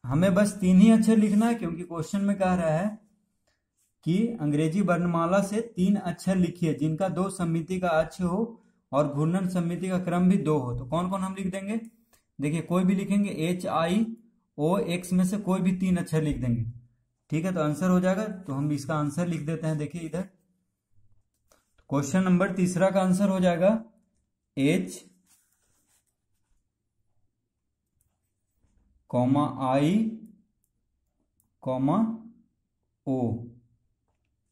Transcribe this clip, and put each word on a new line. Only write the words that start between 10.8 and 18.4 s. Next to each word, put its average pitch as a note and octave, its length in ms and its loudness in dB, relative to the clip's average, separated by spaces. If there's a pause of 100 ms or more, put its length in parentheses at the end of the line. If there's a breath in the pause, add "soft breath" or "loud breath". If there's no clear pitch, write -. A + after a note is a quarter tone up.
कौन F3 240 -2
कौन F#3+ 100 -4
हम F#3+ 140 -6
लिख F#3+ 140 -6
देंगे? G3 320 -6 (580 soft breath)
देखिए D3+ 240 -2
कोई F3+ 220 0
भी F#3+ 100 4
लिखेंगे, G3 360 0
एच F3 380 -4
आई F3+ 380 0 (520)
ओ D#3+ 200 2
एक्स F3 340 -4
में F#3 140 4
से G3 120 -2
कोई F#3 220 -2
भी F#3 160 0
तीन F#3 200 0
अक्षर D#3+ 260 -2
लिख D3 160 -2
देंगे, A#2 260 -2 (640)
ठीक D#3+ 140 -2
है, F#3 100 -2
तो E3+ 80 -2
आंसर D3+ 260 0
हो F3+ 120 6
जाएगा। F#3+ 240 0
तो - 280 -10